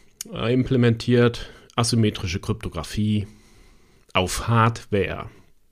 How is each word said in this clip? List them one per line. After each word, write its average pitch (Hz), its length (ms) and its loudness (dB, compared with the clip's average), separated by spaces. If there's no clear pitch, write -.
äh, 117 200 -2
implementiert 120 960 2
asymmetrische 107 640 0
Kryptographie 104 880 -4
auf - 360 -2
Hardware. 113 800 0